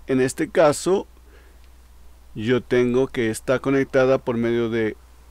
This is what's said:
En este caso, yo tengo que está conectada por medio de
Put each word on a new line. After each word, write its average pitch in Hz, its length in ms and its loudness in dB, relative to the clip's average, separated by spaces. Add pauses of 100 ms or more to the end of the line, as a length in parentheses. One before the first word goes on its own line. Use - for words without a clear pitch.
En 131 120 0
este 135 300 -2
caso, 175 580 0 (1300)
yo 117 260 0
tengo 123 460 0
que 113 220 -4
está 123 300 -2
conectada 135 580 2
por 127 180 -6
medio 117 340 0
de 110 280 -2 (340)